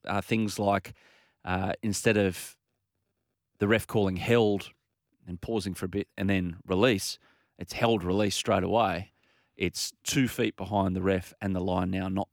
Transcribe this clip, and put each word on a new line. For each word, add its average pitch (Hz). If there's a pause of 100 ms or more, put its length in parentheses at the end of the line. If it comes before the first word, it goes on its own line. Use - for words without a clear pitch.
are 98
things 110
like, 101 (520)
uh, 92 (100)
instead 107
of 98 (1040)
the 104
ref 107
calling 98
held 104 (560)
and 87
pausing 104
for 104
a 90
bit 98 (100)
and 98
then 92
release, 101 (400)
it's 90
held 113
release 98
straight 98
away. 95 (440)
It's - (100)
two 131
feet 113
behind 95
the 92
ref 95
and 98
the 90
line 92
now, 92
not 95